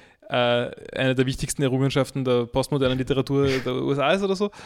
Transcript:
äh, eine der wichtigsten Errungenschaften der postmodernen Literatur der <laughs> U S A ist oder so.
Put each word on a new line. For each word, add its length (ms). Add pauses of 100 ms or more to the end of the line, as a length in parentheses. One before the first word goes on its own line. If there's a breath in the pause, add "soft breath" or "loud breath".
(280 loud breath)
äh, 80
eine 800
der 120
wichtigsten 360
Errungenschaften 640
der 220
postmodernen 520
Literatur 500
der 260
<laughs> 80
U 100
S 60
A 140
ist 100
oder 140
so. 140 (160 loud breath)